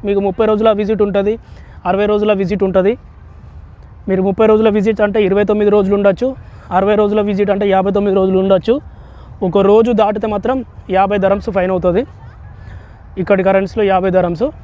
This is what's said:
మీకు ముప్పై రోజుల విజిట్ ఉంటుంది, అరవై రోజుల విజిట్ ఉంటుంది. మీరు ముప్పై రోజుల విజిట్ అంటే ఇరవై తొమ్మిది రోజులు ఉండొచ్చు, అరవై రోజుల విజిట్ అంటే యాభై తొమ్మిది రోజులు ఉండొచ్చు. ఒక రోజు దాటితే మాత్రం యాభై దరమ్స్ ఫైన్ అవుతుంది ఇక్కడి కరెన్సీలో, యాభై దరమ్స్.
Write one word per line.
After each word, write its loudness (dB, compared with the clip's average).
మీకు 0
ముప్పై -2
రోజుల 2
విజిట్ -2
ఉంటుంది, -2
అరవై 0
రోజుల 0
విజిట్ -2
ఉంటుంది. 0
మీరు 0
ముప్పై 2
రోజుల 4
విజిట్ 0
అంటే 0
ఇరవై 2
తొమ్మిది 2
రోజులు 2
ఉండొచ్చు, 0
అరవై 2
రోజుల 0
విజిట్ 0
అంటే -2
యాభై 0
తొమ్మిది 0
రోజులు 2
ఉండొచ్చు. 2
ఒక 2
రోజు 4
దాటితే -2
మాత్రం -2
యాభై 0
దరమ్స్ -2
ఫైన్ 0
అవుతుంది 0
ఇక్కడి 2
కరెన్సీలో, 0
యాభై 0
దరమ్స్. -2